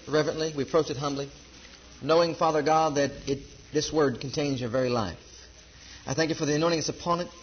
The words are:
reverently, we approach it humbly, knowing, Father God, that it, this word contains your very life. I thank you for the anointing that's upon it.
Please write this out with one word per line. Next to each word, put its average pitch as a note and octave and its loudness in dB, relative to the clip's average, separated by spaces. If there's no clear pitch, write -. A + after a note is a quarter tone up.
reverently, D#3 0
we C#3 0
approach D#3 2
it D3 -6
humbly, C#3+ -4
knowing, D#3+ 4
Father D#3 2
God, D#3 4
that C#3 2
it, C3+ -2
this D3 -2
word C#3+ 2
contains C#3 -2
your A#2+ -4
very B2+ 0
life. A2 -2
I C3 -4
thank D#3+ 0
you D#3 -2
for D#3+ -4
the D3 0
anointing E3 2
that's D3 -4
upon E3+ -2
it. F3 -6